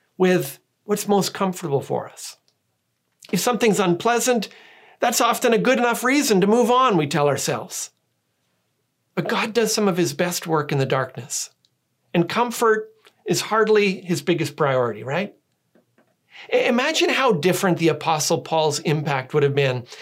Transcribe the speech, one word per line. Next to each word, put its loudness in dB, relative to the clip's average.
with 2
what's -2
most 0
comfortable -4
for -6
us. -18
If -2
something's 2
unpleasant, 0
that's 0
often 2
a 4
good 2
enough 0
reason 2
to 4
move 4
on, 4
we 2
tell 0
ourselves. -4
But -4
God -4
does 0
some 2
of 0
his 0
best -4
work -2
in 0
the 0
darkness, -4
and 2
comfort 0
is -2
hardly 2
his -4
biggest -2
priority, 0
right? -6
I-, 4
imagine 0
how 2
different 0
the 2
Apostle 0
Paul's 0
impact -2
would 2
have 2
been -2